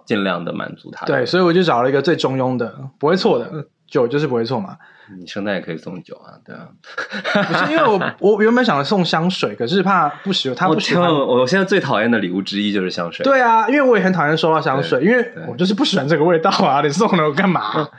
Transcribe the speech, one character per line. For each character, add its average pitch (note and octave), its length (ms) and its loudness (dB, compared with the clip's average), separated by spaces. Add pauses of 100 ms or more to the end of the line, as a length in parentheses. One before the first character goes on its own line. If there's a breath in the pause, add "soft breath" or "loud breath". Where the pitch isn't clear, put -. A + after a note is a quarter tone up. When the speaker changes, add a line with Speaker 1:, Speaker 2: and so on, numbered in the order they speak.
Speaker 1:
尽 G#2 200 -2
量 F2 200 -2
的 E2+ 80 -6
满 - 240 -8
足 - 160 -20
他。 - 140 -14
Speaker 2:
对， C3+ 180 0
所 E3+ 160 0
以 F#3+ 40 4
我 E3+ 100 4
就 F#3 80 4
找 C3+ 220 2
了 C3 60 2
一 C3+ 40 2
个 C#3 80 2
最 D#3 140 2
中 C3 200 -2
庸 B2+ 220 -2
的， A2+ 180 -6 (220)
不 - 80 -4
会 D#3+ 100 4
错 F#3 220 0
的， C#3+ 300 -8 (200)
酒 B2+ 200 0
就 C3+ 100 -2
是 D3+ 80 0
不 C3 80 -4
会 A2+ 100 0
错 A#2+ 160 -4
嘛。 F#2+ 160 -10 (440 loud breath)
Speaker 1:
你 F2 80 -18
圣 G2+ 160 -8
诞 G#2 100 -2
也 F2+ 80 -4
可 E2+ 120 -12
以 D#2+ 40 -8
送 E2+ 240 -14
酒 - 140 -18
啊， - 280 -20
对 - 120 -18
啊。 - 140 -20 (760 loud breath)
Speaker 2:
不 - 100 -4
是， F#3 180 0
因 D#4 60 0
为 D#4 60 2
我， G#3+ 180 2 (180)
我 G3+ 220 2
原 A3+ 140 4
本 B3 100 2
想 D3 180 0
送 F3+ 220 0
香 E3 240 0
水， B2+ 240 -4
可 A#2 140 -4
是 F3+ 160 0
怕 F3+ 260 2 (140)
不 G3 100 -4
喜 C3+ 160 -2
欢， B2 60 -4
他 F3+ 120 -2
不 G#3 120 2
喜 - 160 -2
欢。 F3 80 4
Speaker 1:
我 F3 60 2
天 D3+ 100 2
啊， C3 60 0
我 B2 200 2
现 F3+ 140 2
在 G3 40 2
最 G3 160 2
讨 C3 220 0
厌 A#2 80 2
的 A#2+ 80 2
礼 F#2+ 140 -2
物 F#2+ 100 -2
之 G2 180 -4
一 G#2 140 -2
就 G2+ 80 0
是 F#2 80 -2
香 F2 220 -6
水。 - 120 -8
Speaker 2:
对 C4+ 160 4
啊， A3+ 300 2
因 C4 60 2
为 D4 80 4
我 B3+ 120 6
也 F#3+ 80 2
很 F#3 80 2
讨 E3 140 0
厌 D3+ 100 2
收 D#3+ 160 2
到 D#3+ 80 2
香 C#3+ 220 0
水， C3+ 200 0
Speaker 1:
对， F3+ 100 4
Speaker 2:
因 B3 40 4
为 A#3+ 160 0 (160)
我 E3 80 -10
就 C3 80 -2
是 G3 120 2
不 C#4 100 0
喜 F#3+ 120 0
欢 C#3 100 -2
这 D#3+ 100 2
个 C#3+ 60 2
味 E3+ 160 4
道 D#3+ 100 0
啊， C#3+ 320 2
Speaker 1:
对。 D3 80 0
Speaker 2:
你 C#3 60 -2
送 G3+ 200 2
了 D#3+ 100 2
我 D3+ 60 0
干 F#3 160 0
嘛？ D3+ 400 -2 (120 loud breath)